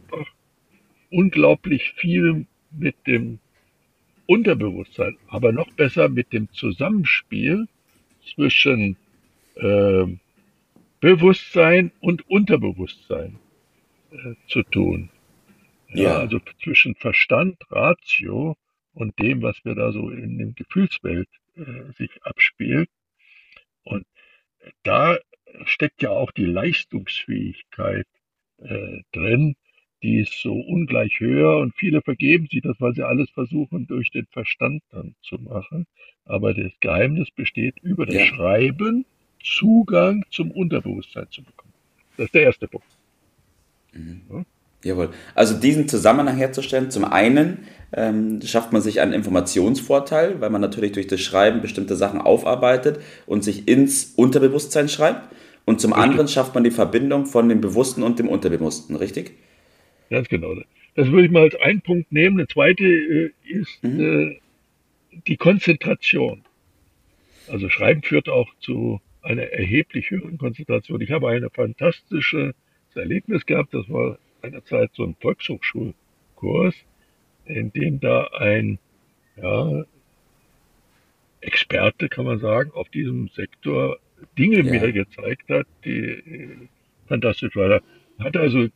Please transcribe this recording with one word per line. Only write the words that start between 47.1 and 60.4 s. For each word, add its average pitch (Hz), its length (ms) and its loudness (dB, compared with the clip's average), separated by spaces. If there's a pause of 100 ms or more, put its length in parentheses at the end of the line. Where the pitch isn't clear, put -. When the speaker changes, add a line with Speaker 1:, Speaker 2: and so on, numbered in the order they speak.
Speaker 2:
ähm, 110 480 -2
schafft - 300 -2
man 110 100 2
sich 104 180 -2
einen - 140 2
Informationsvorteil, 131 1300 0
weil 107 100 -2
man 107 100 0
natürlich 101 320 -2
durch 101 140 -4
das 92 140 -2
Schreiben 107 420 4
bestimmte - 340 -4
Sachen 98 240 -2
aufarbeitet 127 800 2 (260)
und 101 180 -2
sich 104 240 -2
ins 139 360 4 (120)
Unterbewusstsein 139 720 4
schreibt. - 460 -2 (320)
Und 110 140 2
zum 110 120 2
Speaker 1:
Richtig. - 180 4
Speaker 2:
anderen 147 180 4
schafft 131 260 0
man 120 100 4
die 117 60 6
Verbindung 117 540 0
von 117 240 4
dem 107 140 4
Bewussten 104 400 0
und 117 160 0
dem - 100 0
Unterbewussten, 80 680 -2
richtig? 98 360 -6 (800)
Speaker 1:
Ganz 123 180 -2
genau. 82 260 -4 (400)